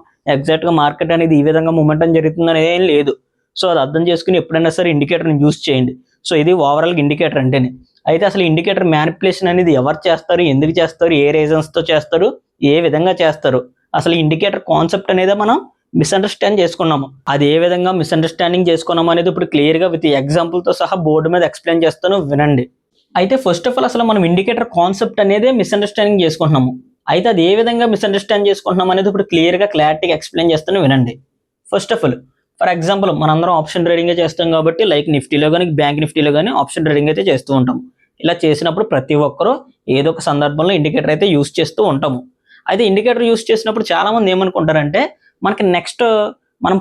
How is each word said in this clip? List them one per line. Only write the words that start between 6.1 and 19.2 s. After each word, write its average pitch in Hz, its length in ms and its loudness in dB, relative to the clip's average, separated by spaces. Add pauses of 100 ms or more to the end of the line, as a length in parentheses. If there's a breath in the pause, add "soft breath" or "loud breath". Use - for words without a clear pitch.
So 175 140 -2
ఇది 170 120 2 (140)
overall 160 360 0
ఇండికేటర్ 143 400 -2
అంటేనే. 127 280 0 (400 soft breath)
అయితే 175 200 0
అసలు 196 200 -2
ఇండికేటర్ 185 440 0
మానిప్యులేషన్ 170 560 -2
అనేది 175 300 2
ఎవరు 151 260 -2
చేస్తారు, 170 360 0 (100)
ఎందుకు 156 280 0
చేస్తారు, 165 320 0 (100)
ఏ 143 60 4 (100)
రీజన్స్‌తో 156 420 0 (100)
చేస్తారు, 160 360 0 (460)
ఏ - 20 4 (100)
విధంగా 165 360 0
చేస్తారు, 151 400 0 (360)
అసలు 170 240 0
ఇండికేటర్ 165 480 0
కాన్సెప్ట్ 175 420 -2
అనేదే 185 300 2
మనం 226 160 0 (420)
మిస్‌అండర్‌స్టాండ్ 202 640 0
చేసుకున్నాము. 160 440 -2 (280)
అది 143 180 2
ఏ - 20 2 (100)
విధంగా 180 360 0
మిస్‌అండర్‌స్టాండింగ్ 170 720 0
చేసుకున్నాము 165 420 0
అనేది 170 200 0